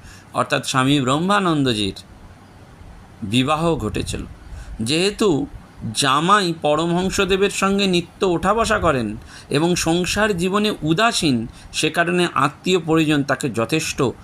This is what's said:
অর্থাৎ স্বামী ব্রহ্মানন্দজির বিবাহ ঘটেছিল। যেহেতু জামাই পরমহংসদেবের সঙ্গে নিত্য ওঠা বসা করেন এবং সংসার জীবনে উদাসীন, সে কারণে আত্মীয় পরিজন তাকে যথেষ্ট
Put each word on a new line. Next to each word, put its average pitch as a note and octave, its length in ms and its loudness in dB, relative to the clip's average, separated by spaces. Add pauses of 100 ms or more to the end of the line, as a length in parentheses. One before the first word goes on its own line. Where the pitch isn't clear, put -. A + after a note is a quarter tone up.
(320)
অর্থাৎ B2 340 -2
স্বামী C3+ 340 2
ব্রহ্মানন্দজির C#3+ 960 0 (1300)
বিবাহ C#3+ 540 0
ঘটেছিল। G#2+ 480 -4 (580)
যেহেতু E3 640 0 (480)
জামাই E3 680 2
পরমহংসদেবের F3+ 880 2
সঙ্গে G3 360 0
নিত্য F3 400 0
ওঠা F3 280 2
বসা A3 240 0
করেন B2+ 380 0 (340)
এবং E3+ 260 2
সংসার F3+ 600 0
জীবনে G3 440 0
উদাসীন, D#3 640 0 (260)
সে - 180 -2
কারণে F3 440 0
আত্মীয় D3 440 0
পরিজন D#3+ 440 2
তাকে C#3 280 -2
যথেষ্ট A2+ 520 -2 (220)